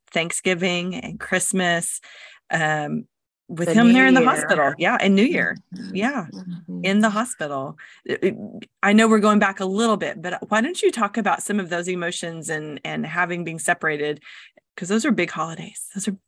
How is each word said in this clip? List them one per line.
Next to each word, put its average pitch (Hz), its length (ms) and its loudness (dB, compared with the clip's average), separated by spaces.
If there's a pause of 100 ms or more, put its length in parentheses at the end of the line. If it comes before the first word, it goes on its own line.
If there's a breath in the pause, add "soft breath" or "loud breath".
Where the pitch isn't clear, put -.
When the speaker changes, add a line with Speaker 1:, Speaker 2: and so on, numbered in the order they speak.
(120)
Speaker 1:
Thanksgiving 175 840 -2
and - 240 -10
Christmas, 180 840 -2 (500 loud breath)
um, 156 540 -2 (440)
with 170 180 -4
Speaker 2:
The 170 80 2
Speaker 1:
him 233 180 8
there 254 100 8
Speaker 2:
New 262 60 8
Speaker 1:
in 262 60 8
the 254 60 8
Speaker 2:
Year. 247 80 4
Speaker 1:
hospital. 151 480 2
Yeah, 185 260 2
in 196 120 4
New 196 100 6
Year. 147 320 0 (180)
Speaker 2:
Mm-hmm. 190 200 -10
Speaker 1:
Yeah, 214 380 -4
Speaker 2:
Mm-hmm. 180 500 -12
Speaker 1:
in 196 180 4
the 220 80 4
hospital. 156 680 -6 (320 loud breath)
I, - 260 -2 (460)
I 202 120 4
know 220 140 8
we're 220 120 6
going 208 200 4
back 196 200 0
a 196 60 -4
little 208 320 0
bit, 180 240 -6
but 180 280 -8
why 214 120 2
don't 320 200 -4
you 392 100 4
talk 208 260 -2
about 196 260 0
some 208 160 -2
of 180 100 -4
those 175 180 -4
emotions 170 600 -6
and, 151 360 -6
and 156 200 -6
having 175 380 -2
been 160 160 -8
separated? 151 600 -2 (540 loud breath)
'Cause 175 140 -8
those 220 160 0
are 302 60 4
big 175 180 0
holidays. 165 640 -10
Those 196 140 -8
are 196 100 -4 (100)